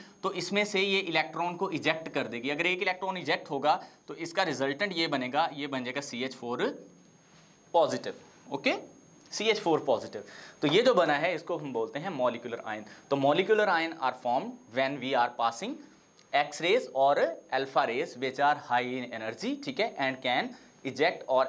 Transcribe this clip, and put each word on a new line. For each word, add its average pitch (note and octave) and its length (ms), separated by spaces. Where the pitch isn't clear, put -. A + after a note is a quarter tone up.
तो F#3+ 100
इसमें G3 320
से G3+ 160
ये G3 180
electron E3 560
को F3+ 160
eject D#3+ 380
कर C3 180
देगी। A#2 220
अगर D3 160
एक F3+ 160
electron F#3 360
eject E3+ 320
होगा, D3+ 300
तो D3+ 80
इसका E3+ 280
resultant C#3+ 540
ये E3 100
बनेगा, C#3 460
ये C#3+ 140
बन C3 160
जाएगा B2 180
सीएच B2+ 340
फ़ोर B2 300
पॉजिटिव, B2+ 400
ओके, - 200
सीएच G#3+ 280
फ़ोर D#3 200
पॉजिटिव। G#2+ 440
तो D#3 60
ये E3 140
जो B3 120
बना E3 200
है, D#3+ 220
इसको D#3+ 220
हम D3+ 160
बोलते A2+ 260
हैं F3 100
मॉलिक्यूलर A#2+ 560
आयन। G#2+ 200
तो C#3 60
मॉलिक्यूलर F#3+ 540
आयन E3 300
are B2+ 140
formed C3+ 260
when C3+ 280
we C3 180
are A#2+ 80
passing A#2+ 340
X D3 280
rays F#3 240
or C#3 200
alpha C3+ 340
rays C3 300
which B2+ 220
are D3 180
high B2 160
in B2 100
energy, A#2 380
ठीक - 140
है, A3 180
and C3 260
can D3 280
eject C3+ 440
or C3 200